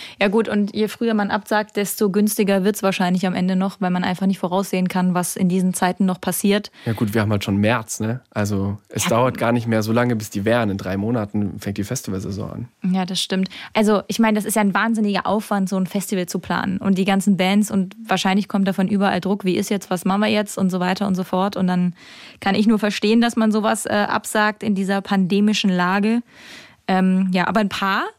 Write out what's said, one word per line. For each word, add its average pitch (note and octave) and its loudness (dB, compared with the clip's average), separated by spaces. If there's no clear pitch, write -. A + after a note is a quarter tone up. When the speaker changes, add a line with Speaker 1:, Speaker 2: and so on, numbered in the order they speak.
Speaker 1:
Ja G3+ 2
gut, G#3+ 0
und G#3 -2
je G#3+ 0
früher A3+ -2
man G3+ 0
absagt, G#3+ -2
desto G3+ 0
günstiger G3+ 2
wird's G#3 0
wahrscheinlich F#3+ 2
am F3+ 0
Ende F3+ 0
noch, F#3+ -2
weil F3+ 0
man F3+ 0
einfach F#3 -2
nicht F#3+ 0
voraussehen F#3 -2
kann, F3+ 0
was F3 -2
in F#3 2
diesen F#3 2
Zeiten F3+ 0
noch F#3 -2
passiert. G3+ 0
Speaker 2:
Ja A#2 0
gut, G#2 -2
wir A2+ 2
haben G#2+ 2
halt G2+ 0
schon G2+ 0
März, A2 0
ne? A2+ -4
Also G2+ -2
es - -4
Speaker 1:
Ja. - 0
Speaker 2:
dauert A#2+ 2
gar A#2 0
nicht A#2 0
mehr A2+ 2
so A2 -2
lange, A#2+ 2
bis G#2+ -6
die G2+ -4
wären. A2+ 2
In F#2+ -2
drei F#2 -4
Monaten G#2 -2
fängt G2+ -6
die G2+ -2
Festivalsaison G2 -6
an. F#3 0
Speaker 1:
Ja, F#3 0
das F3+ -6
stimmt. F#3+ -2
Also G#3 4
ich - -2
meine, A3 4
das G#3 -2
ist G#3 -4
ja A3 4
ein G3+ 2
wahnsinniger G#3 0
Aufwand, G3+ 0
so G3 -2
ein F#3+ 0
Festival F#3 -4
zu F#3+ -4
planen. F#3 -4
Und G3 0
die F#3 0
ganzen G3 2
Bands G3 2
und F#3+ -2
wahrscheinlich F#3+ 0
kommt G3 0
davon F#3+ 0
überall G3 0
Druck, G3 -2
wie F#3 2
ist G3+ -2
jetzt, G3+ -4
was F3+ -4
machen G3 0
wir G#3+ 2
jetzt G#3 -2
und F#3+ 2
so F#3 -2
weiter F#3 0
und F#3 0
so F#3 -2
fort. F#3+ -2
Und F#3+ 0
dann F3+ 0
kann G3 0
ich G#3 2
nur A3 6
verstehen, G#3+ 2
dass A#3 2
man A3+ 2
sowas, G#3+ 0
äh, - -4
absagt G#3+ 0
in G#3 0
dieser G3 0
pandemischen G3+ 2
Lage. G3 2
Ähm, F#3 2
ja, F3+ 2
aber G3 2
ein G#3+ 2
paar G3 -2